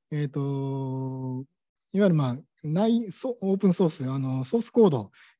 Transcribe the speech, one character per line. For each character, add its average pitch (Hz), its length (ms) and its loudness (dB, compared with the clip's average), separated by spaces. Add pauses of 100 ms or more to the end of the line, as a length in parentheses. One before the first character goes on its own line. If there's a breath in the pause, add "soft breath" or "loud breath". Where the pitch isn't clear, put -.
(120)
え 147 140 -2
ー - 20 -4
と、 135 1160 -6 (480)
い 190 80 0
わ 202 60 6
ゆ - 20 6
る、 165 60 4
ま 139 160 2
あ、 123 60 -6 (260)
内-、 214 480 0
ソ-、 247 300 -6
オ 196 120 0
ー 196 40 2
プ 196 120 4
ン 175 40 4
ソ 185 120 2
ー 160 40 2
ス、 151 200 -6
あ 135 100 -2
の、 131 240 -2
ソ 233 140 -2
ー 233 40 2
ス - 100 -12
コ 226 160 6
ー - 20 6
ド、 113 220 -2 (280 soft breath)